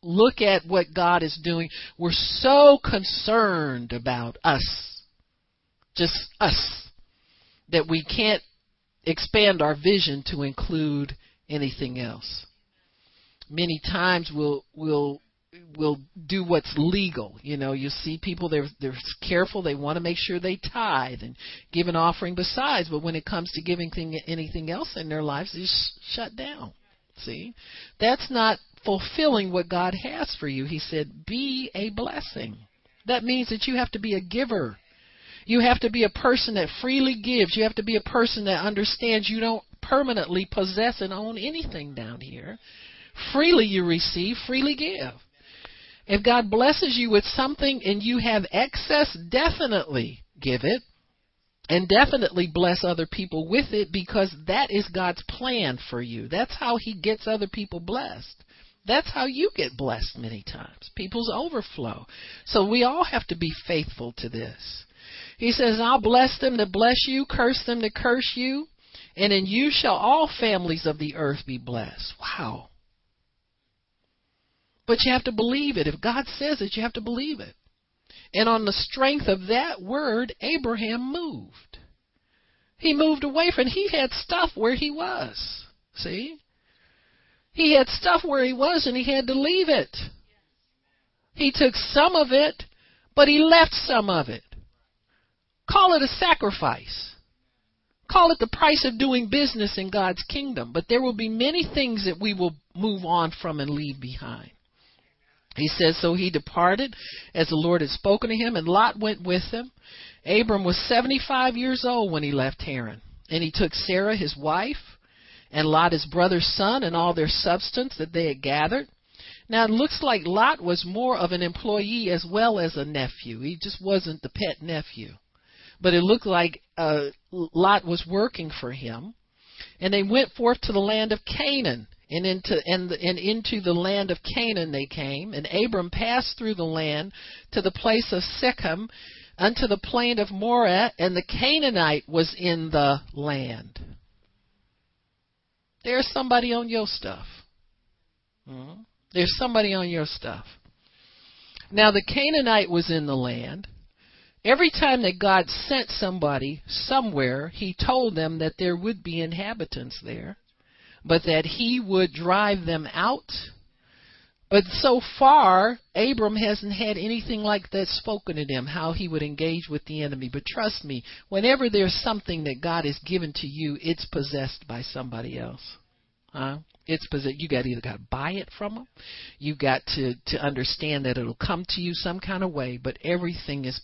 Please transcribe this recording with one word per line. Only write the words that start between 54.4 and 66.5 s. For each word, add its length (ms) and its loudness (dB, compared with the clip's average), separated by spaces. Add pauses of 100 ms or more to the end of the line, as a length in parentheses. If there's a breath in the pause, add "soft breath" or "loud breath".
that 240 0
is 220 0
God's 340 -4
plan 520 -4 (100)
for 120 -6
you. 260 -10
That's 320 -4
how 180 0
he 160 -6
gets 340 -4
other 200 -2
people 320 -10
blessed. 640 -10 (420 soft breath)
That's 260 0
how 140 -2
you 300 0
get 220 -6
blessed 400 -4
many 340 -10
times. 440 -16
People's 380 -6
overflow. 720 -8 (400 loud breath)
So 220 2
we 160 4
all 200 4
have 240 -2
to 100 -6
be 140 -4 (160)
faithful 500 -4
to 120 -10
this. 560 -12 (520 loud breath)
He 140 0
says, 280 2
"I'll 220 4
bless 380 4
them 180 0